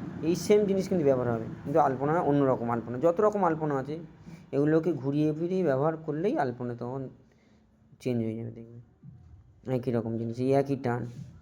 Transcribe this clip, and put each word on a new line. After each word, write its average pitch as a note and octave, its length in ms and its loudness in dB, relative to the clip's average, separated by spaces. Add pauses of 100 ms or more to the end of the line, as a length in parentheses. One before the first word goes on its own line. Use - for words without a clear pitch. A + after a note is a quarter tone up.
(280)
এই F3 80 2
সেম G#3 300 4
জিনিস F#3+ 240 0
কিন্তু F3 160 2
ব্যবহার B2+ 300 4
হবে, A2+ 120 -4 (160)
কিন্তু D3 160 2
আলপনা C#3+ 420 2
অন্যরকম C3+ 540 2
আলপনা। A#2 220 -4
যত E3+ 220 2
রকম G#3 240 2
আলপনা D#3 380 0
আছে, C#3+ 140 -8 (560)
এগুলোকে D#3+ 420 2
ঘুরিয়ে C#3+ 400 0
ফিরিয়ে F3 300 -2
ব্যবহার D3 320 2 (100)
করলেই E3 320 -2
আলপনা B2 440 -4
তখন B2+ 200 -6 (960)
চেঞ্জ B2 240 -2
হয়ে A2 140 -4
যাবে, A2+ 140 -10
দেখবে। A#2 280 -18 (960)
একই B2 160 -2
রকম A#2 280 0
জিনিস, A#2 200 -4
এই C3 140 2
একই C#3 220 2
টান। B2 260 -2 (400)